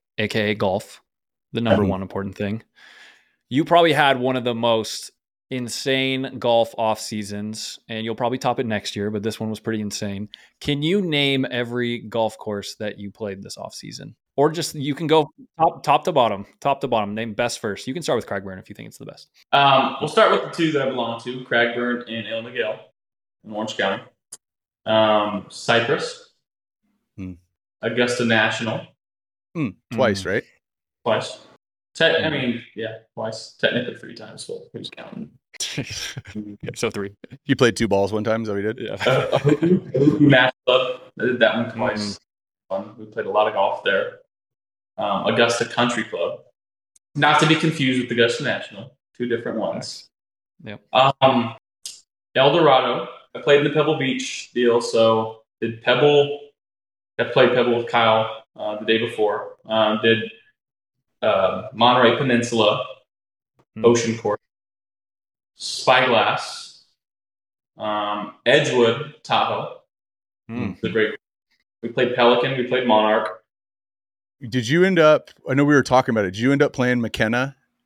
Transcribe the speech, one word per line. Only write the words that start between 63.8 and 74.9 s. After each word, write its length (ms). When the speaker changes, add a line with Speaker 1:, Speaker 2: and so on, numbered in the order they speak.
Speaker 3:
Ocean 320
Course. 220
Spyglass, 1300
um, 560
Edgewood, 760
Tahoe. 560
Speaker 1:
Hmm. 240
Speaker 3:
It's 120
a 60
great, 240
we 60
played 260
Pelican, 420
we 100
played 200
Monarch. 540
Speaker 2:
Did 280
you 160
end 140